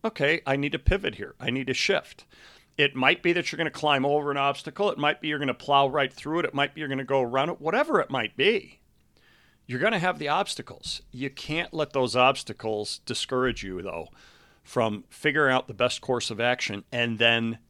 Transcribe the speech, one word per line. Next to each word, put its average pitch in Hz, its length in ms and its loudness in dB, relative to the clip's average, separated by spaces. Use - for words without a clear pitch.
"Okay, 160 420 2
I 139 120 4
need 143 160 -2
to 156 60 -4
pivot - 360 2
here. - 240 -12
I 120 100 -2
need 131 180 -2
to 131 60 0
shift." - 520 -2
It 143 160 2
might 139 300 2
be 175 80 4
that 170 200 0
you're 151 60 -10
gonna 160 140 -2
climb 143 340 2
over 143 260 2
an 143 60 -2
obstacle. 143 540 -2
It 139 60 -6
might 147 240 0
be 151 80 -4
you're 151 100 -2
gonna 131 140 -2
plow 139 340 4
right 135 240 0
through 160 280 -4
it. 160 60 0
It - 80 -4
might 139 200 0
be 156 80 -12
you're 147 80 -6
gonna 135 160 -4
go 135 160 2
around 131 280 0
it. - 120 -8
Whatever 214 400 0
it - 80 -4
might 123 260 -2
be, 190 460 0
you're 123 140 -6
gonna 208 180 2
have 175 220 0
the 147 80 -6
obstacles. - 840 -4
You 135 180 -6
can't 160 440 -6
let 156 200 -4
those 123 240 2
obstacles 110 880 0
discourage 127 580 -2
you, 92 180 -8
though, 85 280 -10
from 110 460 -2
figuring 147 440 2
out 127 140 0
the 120 80 -14
best 123 260 0
course 120 300 -2
of 107 80 -8
action 117 520 0
and 120 280 0
then 117 400 2